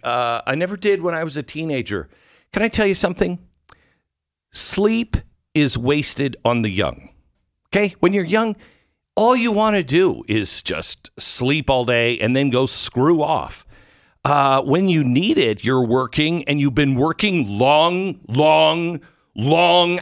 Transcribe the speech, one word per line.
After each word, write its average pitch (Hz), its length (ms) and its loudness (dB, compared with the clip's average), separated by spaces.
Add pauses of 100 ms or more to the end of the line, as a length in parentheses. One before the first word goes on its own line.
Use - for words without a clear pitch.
Uh, 120 420 -4
I 135 100 -4
never 185 200 -4
did 190 260 -2
when 170 140 -4
I 160 80 -6
was 151 140 -8
a 143 60 -6
teenager. 127 680 -8 (420)
Can 190 100 -2
I 226 60 2
tell 220 180 0
you 190 100 0
something? 180 440 -2 (1120)
Sleep 220 640 0 (380)
is 147 240 0
wasted 139 680 -2
on 117 200 2
the 107 60 -2
young. 90 400 -4 (580)
Okay? 202 320 -2
When 180 140 2
you're 196 120 -2
young, 214 300 -2 (600)
all 233 200 4
you 233 160 0
want 214 240 2
to 185 80 0
do 143 440 0
is 104 340 -2
just - 580 -8
sleep 139 500 -2
all 127 160 0
day 117 340 0
and 120 160 0
then 139 140 2
go 127 160 0
screw 151 580 0
off. 143 420 -6 (600)
Uh, 139 380 4
when 180 260 2
you 160 140 2
need 175 340 2
it, 110 260 0
you're 127 220 2
working, 143 580 0
and 143 160 -2
you've 139 160 0
been 139 200 2
working 165 520 0
long, 151 800 0
long, 156 720 2 (340)
long 175 680 2